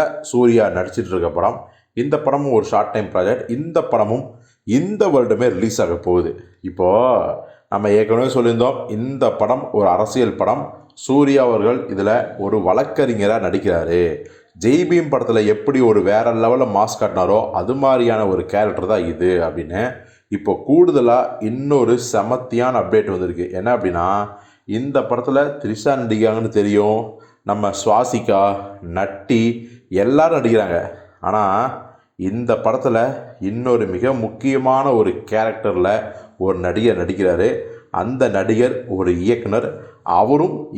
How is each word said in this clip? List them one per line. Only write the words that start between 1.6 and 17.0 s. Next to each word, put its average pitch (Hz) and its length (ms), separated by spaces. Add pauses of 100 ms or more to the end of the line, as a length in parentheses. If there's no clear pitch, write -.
இந்த 143 200
படமும் 143 400
ஒரு 104 80
ஷார்ட் 107 280
டைம் 104 200
ப்ராஜெக்ட். 95 360
இந்த 156 340
படமும் 113 420 (420)
இந்த 185 400
வருடமே 123 460
ரிலீஸ் 110 280
ஆக 87 120 (140)
போகுது. 90 240 (300)
இப்போ 92 280 (800)
நம்ம 101 200
ஏற்கனவே 110 440
சொல்லியிருந்தோம், 120 440 (120)
இந்த 123 420
படம் 123 400
ஒரு 104 180
அரசியல் 107 500
படம். 117 220 (380)
சூர்யா 139 440
அவர்கள் 117 360 (100)
இதுல 98 220 (320)
ஒரு 104 140 (100)
வழக்கறிஞரா 113 760
நடிக்கிறாரு. 87 600 (560)
ஜெய் 139 280
பீம் 170 240
படத்துல 117 340
எப்படி 117 360
ஒரு 110 220
வேற 110 280 (120)
லெவல்ல 123 220 (100)
மாஸ் 107 240
காட்டினாரோ, 95 400 (120)